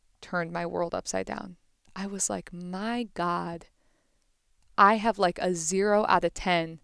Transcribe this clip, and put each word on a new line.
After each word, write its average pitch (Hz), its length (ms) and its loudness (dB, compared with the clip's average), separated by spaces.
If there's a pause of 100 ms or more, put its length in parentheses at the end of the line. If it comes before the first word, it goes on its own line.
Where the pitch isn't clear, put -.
(200)
turned 170 320 -6
my 170 120 -4
world 175 300 -2
upside - 320 -4
down. - 300 -10 (380)
I 196 120 -8
was 196 240 -4
like, 190 220 -8
"My 196 600 -6
God, 175 520 -4 (1120)
I 202 180 8
have, 214 220 0
like, 180 200 2
a 185 160 0
zero 190 540 2
out 175 160 4
of 170 100 -2
ten 165 500 -2